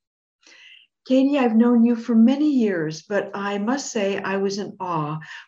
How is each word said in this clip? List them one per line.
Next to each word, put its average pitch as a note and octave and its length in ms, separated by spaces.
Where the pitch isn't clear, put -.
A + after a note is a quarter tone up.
Katie, C4+ 320
I've A#3+ 160
known A#3+ 280
you A#3+ 120
for A#3 200
many C#4 340
years, F#3 540
but G3 300
I G3+ 240
must B3 340
say G3 280
I F#3+ 180
was G3 200
in F3+ 220
awe D#3+ 400